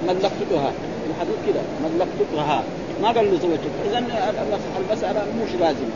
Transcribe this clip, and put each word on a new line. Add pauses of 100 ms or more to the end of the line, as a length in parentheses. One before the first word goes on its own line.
ملكتكها". (380)
الحديث (100)
كده: (220)
"ملكتكها"، (380)
ما
قال
له:
"زوجتك". (120)
إذن (380)
المس-، (100)
المسألة (220)
مش (100)
لازم